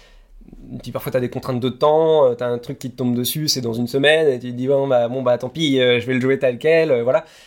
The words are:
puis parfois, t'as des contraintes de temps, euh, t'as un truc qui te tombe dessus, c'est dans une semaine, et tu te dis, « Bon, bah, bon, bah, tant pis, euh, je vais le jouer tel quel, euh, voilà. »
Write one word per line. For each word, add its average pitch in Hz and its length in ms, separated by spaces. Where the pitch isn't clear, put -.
puis 120 100
parfois, 127 200
t'as 131 80
des 123 80
contraintes 123 320
de 127 80
temps, 151 560
euh, 123 100
t'as 123 140
un 120 100
truc 131 200
qui 131 120
te - 60
tombe 123 180
dessus, 135 340
c'est 135 120
dans 117 140
une 120 120
semaine, 147 420
et 123 100
tu 123 120
te 120 60
dis, « 127 120
Bon, 139 200
bah, 120 200
bon, 131 140
bah, 123 140
tant 123 140
pis, 143 280
euh, 123 220
je 107 60
vais 127 80
le 127 60
jouer 131 180
tel 127 200
quel, 160 320
euh, 120 120
voilà. » 139 240